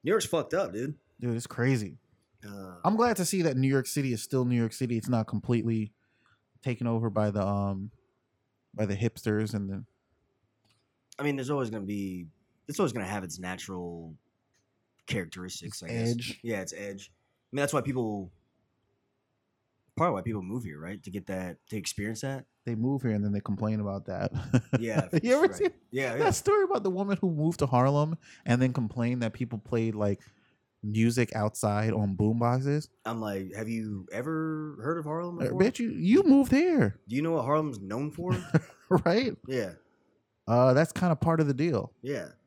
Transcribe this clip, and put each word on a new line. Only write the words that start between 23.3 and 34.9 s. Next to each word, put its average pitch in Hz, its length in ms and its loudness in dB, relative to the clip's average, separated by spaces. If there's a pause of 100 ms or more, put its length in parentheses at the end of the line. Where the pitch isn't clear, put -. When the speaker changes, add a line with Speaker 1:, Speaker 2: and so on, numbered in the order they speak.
Speaker 2:
they 101 80 -2
complain 107 400 -2
about 98 260 -6
that. 98 260 -4 (400)
<laughs> 123 80 2
Speaker 1:
Yeah, 113 280 -2 (140)
Speaker 2:
You 247 140 4
ever 320 100 6
Speaker 1:
right. - 80 0
Speaker 2:
seen 381 160 0 (200)
Speaker 1:
Yeah, 262 260 -2
Speaker 2:
that - 20 -2
Speaker 1:
yeah. 415 120 4
Speaker 2:
story 403 340 2
about 359 180 0
the 196 80 0
woman 196 300 0
who 185 100 2
moved 160 300 0
to 147 60 4
Harlem 143 520 4 (260)
and 120 160 4
then 131 120 4
complained 120 500 0
that 113 100 -2
people 117 260 -6
played, 113 360 0
like, 104 260 0 (640)
music 113 520 2
outside 107 580 2
on 101 240 2
boomboxes? 120 720 2 (180)
Speaker 1:
I'm 113 140 -4
like, 98 340 -6
"Have 107 140 -6
you 107 440 -6
ever 156 720 -6
heard 160 160 -2